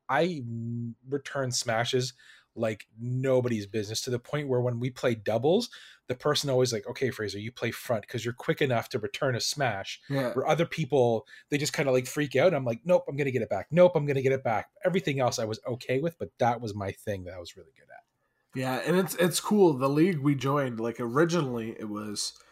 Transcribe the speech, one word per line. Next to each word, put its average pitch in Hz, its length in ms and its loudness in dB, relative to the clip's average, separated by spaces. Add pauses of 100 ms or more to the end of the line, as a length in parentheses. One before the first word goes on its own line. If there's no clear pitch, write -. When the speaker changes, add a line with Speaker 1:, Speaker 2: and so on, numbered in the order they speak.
Speaker 1:
I 143 140 4
n-, 117 720 -4 (120)
returned 135 480 -4
smashes 120 580 0 (420)
like 110 320 -4 (120)
nobody's 123 680 0
business, 107 340 -4
to - 80 -6
the 123 80 -2
point 147 300 -6
where 127 140 2
when 120 180 -2
we 127 100 -4
played 120 340 -2
doubles, 147 460 2 (380)
the 123 80 -4
person 147 340 0
always, 127 240 4
like, 104 140 -4
"Okay, 117 240 -2
Fraser, 101 260 -6
you 110 140 -8
play 117 180 -4
front 113 380 -4
'cause 113 180 -6
you're 120 80 -4
quick - 300 -2
enough 120 260 0
to - 80 -6
return 117 380 -2
a 110 40 -2
smash." 113 720 -4
Speaker 2:
Yeah. 135 240 -2
Speaker 1:
Where - 140 0
other 156 180 4
people, 127 640 2 (220)
they 147 100 0
just 147 140 -2
kinda, 139 180 0
like, 127 160 2
freak 147 280 -2
out. 156 200 6
I'm 135 100 -2
like, 117 180 -2
"Nope, 180 240 4
I'm 147 80 -8
gonna 139 140 0
get 120 140 0
it 104 60 -6
back. 95 200 -4
Nope, 175 260 8
I'm 147 120 0
gonna 135 160 0
get 131 80 4
it 131 120 0
back." 110 280 0 (120)
Everything 170 360 0
else 123 180 2
I 117 80 -2
was 110 220 -4
okay 127 320 -2
with, 165 180 -4
but 95 220 -8
that 120 200 4
was 113 140 -6
my 98 180 -4
thing 95 340 -8
that 87 100 -12
I 90 40 -14
was 87 160 -14
really 85 220 -20
good - 140 -20
at. - 680 -16
Speaker 2:
Yeah, 131 180 -2
and 147 200 2
it's, 185 180 0
it's 170 240 2
cool. 196 340 6
The 131 160 0
league 160 280 4
we 143 160 2
joined, 135 460 0
like, 117 200 -4
originally 127 800 0
it 107 100 -8
was 104 440 -6 (180)